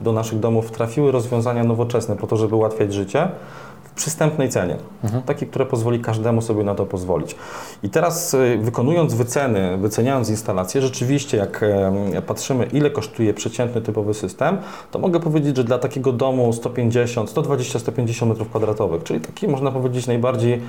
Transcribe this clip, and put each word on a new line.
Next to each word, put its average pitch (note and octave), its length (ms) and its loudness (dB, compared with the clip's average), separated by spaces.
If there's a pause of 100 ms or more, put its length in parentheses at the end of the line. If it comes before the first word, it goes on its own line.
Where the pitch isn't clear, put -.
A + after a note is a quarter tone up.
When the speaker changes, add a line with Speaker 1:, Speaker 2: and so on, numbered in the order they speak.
Speaker 1:
do A#2 100 0
naszych A2 280 0
domów A2+ 320 2
trafiły C3+ 400 2
rozwiązania A#2+ 520 0
nowoczesne A#2 520 0
po G#2 120 -6
to, A#2 100 0
żeby G#2+ 180 2
ułatwiać G#2+ 380 2
życie G2+ 340 0 (560)
w - 160 -20
przystępnej D3+ 500 0
cenie. F2 260 0 (280)
Speaker 2:
Mhm. A#2 200 -2
Speaker 1:
Takie, C3+ 220 -2
które B2+ 200 -2
pozwoli A#2 340 2
każdemu A2+ 420 0
sobie G#2+ 220 0
na G2+ 120 0
to G2 100 0
pozwolić. F#2 500 -2 (480)
I G2+ 60 -4
teraz, D#3+ 440 0
y, B2 280 4
wykonując B2+ 520 2
wyceny, A2+ 640 0
wyceniając A2+ 520 0
instalacje, G#2 520 0
rzeczywiście C3 560 0
jak, G2 260 0
em, G2 640 2
patrzymy, A#2+ 380 -2
ile D3 240 2
kosztuje A2 440 0
przeciętny A#2+ 480 -2
typowy G#2+ 320 -2
system, C3+ 440 0 (340)
to - 80 -2
mogę F3+ 200 2
powiedzieć, D3+ 380 2
że B2+ 60 4
dla A#2+ 140 2
takiego C3 340 0
domu B2 420 2
sto A#2 160 -4
pięćdziesiąt, A#2+ 600 0
sto E3 120 0
dwadzieścia, C3 380 -2
sto A2+ 120 -4
pięćdziesiąt A#2 380 0
metrów A2 200 -2
kwadratowych, G#2 540 0
czyli - 180 -4
taki, - 260 -6
można C3+ 240 0
powiedzieć, B2+ 360 -2
najbardziej, A#2+ 460 2
em, A#2 160 -2